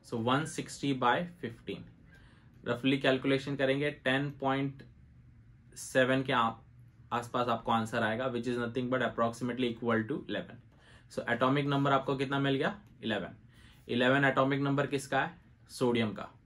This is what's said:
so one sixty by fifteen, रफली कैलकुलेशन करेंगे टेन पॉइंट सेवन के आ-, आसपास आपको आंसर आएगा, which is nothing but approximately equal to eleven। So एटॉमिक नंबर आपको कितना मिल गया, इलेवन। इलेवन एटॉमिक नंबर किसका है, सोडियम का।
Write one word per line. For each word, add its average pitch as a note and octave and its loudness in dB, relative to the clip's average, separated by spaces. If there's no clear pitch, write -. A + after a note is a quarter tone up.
so A#2+ -6
one D3 2
sixty C#3 -4
by B2+ 4
fifteen, G2+ -10
रफली C3 2
कैलकुलेशन C3+ 0
करेंगे C#3 2
टेन C#3 0
पॉइंट C#3 -2
सेवन C3 2
के C3+ -2
आ-, A#2 4
आसपास A#2+ -2
आपको A#2 0
आंसर A2+ 0
आएगा, A2+ -2
which A#2+ -4
is A#2+ -2
nothing A#2+ -2
but B2 2
approximately A#2+ -2
equal A2+ 0
to D#3 -2
eleven। - -8
So - -4
एटॉमिक C3 2
नंबर C#3 2
आपको C3+ 2
कितना C#3 -2
मिल C#3 2
गया, D3 0
इलेवन। G#2 -4
इलेवन B2+ 4
एटॉमिक C3+ 2
नंबर C#3 2
किसका C3+ -2
है, E3+ -4
सोडियम A#2 2
का। - -10